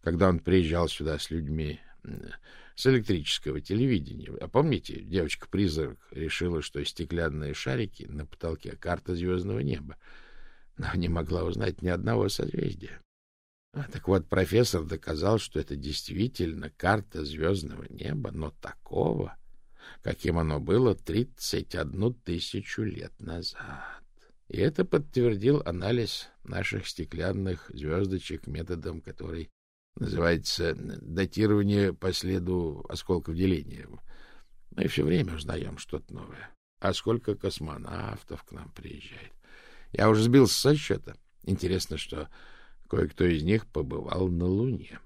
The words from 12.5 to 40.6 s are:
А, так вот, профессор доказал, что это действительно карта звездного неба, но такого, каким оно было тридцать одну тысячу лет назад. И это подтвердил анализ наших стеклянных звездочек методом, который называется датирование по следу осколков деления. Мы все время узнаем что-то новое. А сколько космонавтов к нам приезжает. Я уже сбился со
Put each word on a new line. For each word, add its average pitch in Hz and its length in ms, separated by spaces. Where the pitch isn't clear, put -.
А, 147 100
так - 240
вот, 92 220
профессор 92 560
доказал, 82 540
что - 200
это 73 160
действительно 80 960
карта 95 560
звездного 78 640
неба, 104 420
но 78 200
такого, - 760
каким - 360
оно 76 240
было 107 340
тридцать - 800
одну 92 380
тысячу 98 680
лет - 360
назад. - 840
И - 80
это 147 300
подтвердил 127 800
анализ 98 640
наших 92 420
стеклянных 90 840
звездочек 90 720
методом, 80 540
который 82 480
называется 82 760
датирование 101 1160
по 92 200
следу 90 760
осколков 85 460
деления. 87 520
Мы - 160
все - 160
время 85 320
узнаем 78 420
что-то - 360
новое. - 360
А 98 140
сколько 107 420
космонавтов 90 1080
к - 80
нам - 200
приезжает. - 600
Я - 180
уже 107 140
сбился 120 360
со 143 160